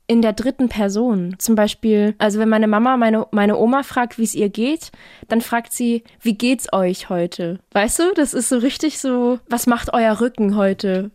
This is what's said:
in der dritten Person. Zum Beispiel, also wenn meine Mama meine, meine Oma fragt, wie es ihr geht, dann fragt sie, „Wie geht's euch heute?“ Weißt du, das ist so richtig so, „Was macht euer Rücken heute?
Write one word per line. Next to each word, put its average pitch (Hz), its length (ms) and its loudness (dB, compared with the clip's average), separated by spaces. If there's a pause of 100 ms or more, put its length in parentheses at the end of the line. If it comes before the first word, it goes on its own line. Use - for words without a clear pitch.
in 233 140 4
der 220 100 4
dritten 233 380 -2
Person. 202 680 -2
Zum 226 180 0
Beispiel, 214 640 2
also 214 220 0
wenn 220 80 2
meine 214 220 4
Mama 233 260 2
meine, 220 360 2
meine 208 260 2
Oma 254 260 2
fragt, - 340 -4
wie 226 60 0
es 208 120 -4
ihr 202 120 0
geht, 240 440 -4 (360)
dann 226 140 0
fragt 233 320 -4
sie, 233 320 -2 (160)
„Wie 220 160 0
geht's 247 340 -2
euch 185 380 -2
heute?“ 175 500 -4 (140)
Weißt 226 260 0
du, 359 160 2
das 294 180 0
ist 262 140 -2
so 254 120 0
richtig 277 400 -2
so, 247 400 0 (100)
„Was 240 180 -2
macht 233 260 -2
euer 226 280 2
Rücken 220 340 0
heute? 196 600 -2